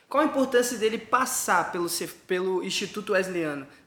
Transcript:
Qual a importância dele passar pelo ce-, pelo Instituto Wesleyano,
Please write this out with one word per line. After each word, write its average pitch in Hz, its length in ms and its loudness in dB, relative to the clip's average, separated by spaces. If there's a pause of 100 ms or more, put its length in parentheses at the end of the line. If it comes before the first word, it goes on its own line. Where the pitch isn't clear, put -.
Qual 277 140 2
a 311 40 4
importância 247 520 2
dele 220 200 0
passar 226 720 0
pelo 175 160 -2
ce-, 170 180 -4
pelo 185 560 -2
Instituto 196 500 -4
Wesleyano, 170 540 0 (200)